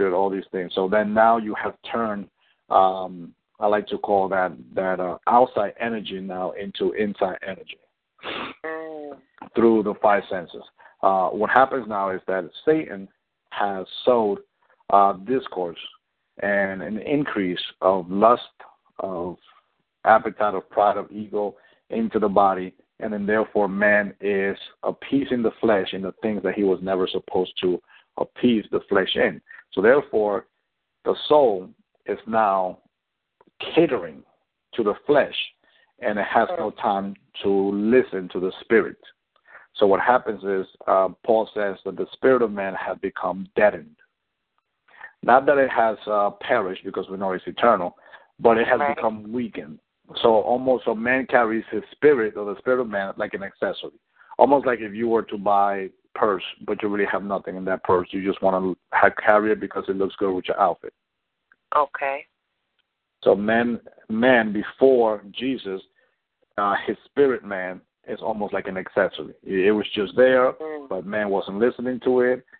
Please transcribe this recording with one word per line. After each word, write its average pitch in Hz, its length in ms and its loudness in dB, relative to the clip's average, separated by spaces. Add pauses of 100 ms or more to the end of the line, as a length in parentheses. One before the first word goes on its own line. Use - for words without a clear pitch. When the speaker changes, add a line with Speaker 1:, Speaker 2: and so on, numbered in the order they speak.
Speaker 1:
good. 98 140 2
All 98 160 2
these 95 200 -6
things. 90 240 -6
So 95 140 0
then 107 240 2
now 113 240 6
you 107 260 -4
have 101 120 -6 (180)
turned, 107 340 -4 (440)
um, 92 640 0 (260)
I 107 60 0
like 104 220 0
to 101 100 -6
call 98 320 0
that, 92 220 0 (220)
that, 92 240 -2
uh, 90 200 -4 (100)
outside 120 500 2
energy 107 420 -8
now 92 320 -8
into 98 400 -4
inside 101 540 -2
energy - 320 -14 (840)
Speaker 2:
Mm. 156 540 -12 (360)
Speaker 1:
through 113 300 6
the 101 180 -4
five 101 280 4
senses. 90 320 -10 (400)
Uh, 95 260 2
what 104 220 -2
happens 127 360 2
now 98 240 -4
is 92 160 -6
that 92 220 -4 (160)
Satan 156 420 -2 (440)
has 98 360 -4 (180)
sowed, 110 340 2 (520)
uh, 98 220 6
discourse 92 680 -6 (640)
and 98 400 0
an 104 160 -6
increase 107 600 -2 (220)
of 92 280 2
lust, 110 320 4 (560)
of 170 380 -8 (680)
appetite, 107 500 2
of 90 160 -8
pride, 101 260 2
of 98 160 -8
ego 104 420 -6 (360)
into 113 280 -2
the 104 100 2
body, 95 460 2 (260)
and 107 120 -8
then 101 140 -6
therefore 104 420 0
man 104 520 2
is 98 360 -2 (260)
appeasing 131 600 -2
the 110 180 0
flesh 104 320 2
in 95 100 -8
the 90 100 -6 (100)
things 107 200 -4
that 95 120 -2
he 101 100 0
was 95 180 2
never 92 240 0
supposed 92 540 -4
to 90 200 0 (360)
appease 117 540 0
the 95 180 -2
flesh 95 280 0
in. 113 240 0 (320)
So 95 100 -2
therefore, 107 640 2 (580)
the 95 100 0 (140)
soul 113 400 4 (380)
is 101 200 -4
now 95 520 0 (960)
catering 92 480 0 (520)
to 120 80 0
the 104 120 0 (120)
flesh, 143 280 2 (640)
and 104 180 -4
it 95 80 -2
has 120 220 2 (100)
no 107 140 -4
time 98 420 -2 (280)
to 98 300 2
listen 104 580 0
to 92 100 -8
the 92 200 -4
spirit. - 380 0 (760)
So 104 120 2
what 95 140 4
happens 120 440 0
is, 95 220 -4 (200)
uh, 95 220 2 (160)
Paul 110 300 0
says 101 300 -4
that 95 120 -10
the 95 160 -6
spirit 131 300 4
of 107 80 2
man 98 240 -6
has 92 240 -8
become 92 480 -6 (100)
deadened. 95 400 0 (1300)
Not 127 240 6
that 143 120 4
it 131 120 2
has, 113 360 0
uh, 101 240 2 (100)
perished, 98 440 -2
because 95 260 -8
we 95 80 -10
know 95 140 -4
it's 90 140 -8
eternal, 92 520 0 (420)
but 113 180 6
it 117 80 0
has 123 140 2
Speaker 2:
Right. 143 160 -2
Speaker 1:
become 110 360 -6
weakened. 92 460 -10 (440)
So 113 140 6
almost 123 500 0
a 113 80 0
man 120 320 -2
carries 113 400 2
his 104 240 -8
spirit, 123 460 2
or 101 180 -6
the 92 60 -12
spirit 127 200 0
of 117 80 -6
man, 98 280 -6
like 104 180 -6
an 95 80 -10
accessory. 95 560 -8 (400)
Almost 127 280 6
like 120 140 0
if 104 140 -10
you 113 140 -2
were 110 160 2
to 107 140 -10
buy 101 520 0 (240)
purse, 101 300 0 (180)
but 104 200 -6
you 107 60 0
really 101 180 -2
have 95 180 -4
nothing 95 320 -8
in 92 80 -10
that 92 180 -4
purse. 90 300 0
You 95 100 -6
just 95 180 -4
wanna 92 340 0 (180)
ha-, 101 180 4
carry 107 420 2
it 98 80 -4
because 95 280 -8
it 98 80 -4
looks 95 200 -2
good 98 160 -2
with 92 160 -6
your - 120 -2
outfit. - 340 -2 (800)
Speaker 2:
Okay. 139 520 -4 (960)
Speaker 1:
So 107 120 4
man, 113 460 0 (280)
man 113 440 2
before 110 720 2 (100)
Jesus, 104 500 -6 (720)
uh, 101 200 0 (100)
his 110 180 -4
spirit 135 400 0
man 92 360 -8 (260)
is 113 160 -10
almost 104 300 -4
like 98 160 -4
an 95 80 -8
accessory. 90 640 -4
It, 95 240 0
it 107 60 6
was 104 180 -2
just 98 240 -4
there, 131 380 4
Speaker 2:
Mm. 151 360 -12
Speaker 1:
but 92 160 -6
man 107 240 -4
wasn't 98 300 -4
listening 123 420 -2
to 127 200 2
it. 127 240 0 (160)